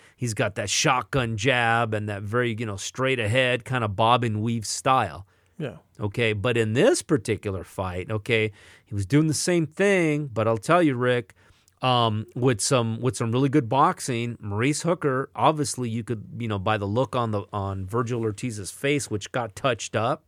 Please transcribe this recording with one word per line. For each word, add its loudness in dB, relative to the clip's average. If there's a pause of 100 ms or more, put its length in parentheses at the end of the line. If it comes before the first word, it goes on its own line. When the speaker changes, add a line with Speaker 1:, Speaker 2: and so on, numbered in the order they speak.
(160)
Speaker 1:
He's -4
got -2
that -4
shotgun 0
jab 2
and -4
that -6
very, -2
you -6
know, -6
straight -2
ahead 2
kind -2
of -2
bob 4
and -2
weave -2
style. 0 (280)
Speaker 2:
Yeah. -8 (240)
Speaker 1:
Okay, 0
but -2
in 2
this 4
particular -2
fight, -6
okay, 0 (340)
he -12
was -2
doing 4
the 2
same 0
thing. 2
But -2
I'll 2
tell 4
you, 4
Rick, 0 (480)
um, 2
with 2
some, 0
with -2
some -2
really 2
good 2
boxing, 0
Maurice -2
Hooker. -2
Obviously, 0
you -4
could, -6 (160)
you -4
know, -2
by 0
the -4
look 0
on 0
the, -4
on -4
Virgil -2
Ortiz's -6
face, -2
which -6
got -4
touched -4
up, -2